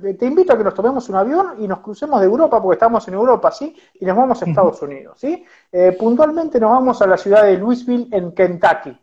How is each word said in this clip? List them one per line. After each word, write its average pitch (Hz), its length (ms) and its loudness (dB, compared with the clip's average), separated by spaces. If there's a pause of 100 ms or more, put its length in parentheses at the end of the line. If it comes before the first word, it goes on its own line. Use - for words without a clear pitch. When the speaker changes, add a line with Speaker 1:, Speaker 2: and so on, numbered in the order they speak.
Speaker 1:
eh, 196 100 -6
te 233 120 -4
invito 330 260 2
a 240 40 2
que 214 60 0
nos 190 120 -2
tomemos 240 340 -2
un 190 80 -4
avión 302 420 -2
y 214 80 -8
nos 190 140 -6
crucemos 247 400 -4
de 190 60 4
Europa, 240 360 2
porque 185 140 0
estamos 226 320 0
en 185 60 -10
Europa, 233 360 2
¿sí? 302 260 -10 (220)
Y 190 60 -12
nos 185 120 -2
vamos 247 240 0
a - 40 -8
Speaker 2:
Ujú. 175 80 -4
Speaker 1:
Estados 165 300 0
Unidos, 139 360 -14
¿sí? 339 260 -8 (280)
Eh, 180 260 2
puntualmente 302 640 0
nos 220 100 2
vamos 254 320 0
a 196 60 4
la 185 80 2
ciudad 202 260 4
de 190 160 4
Louisville, 240 540 -4
en 180 180 -4
Kentucky, 175 720 0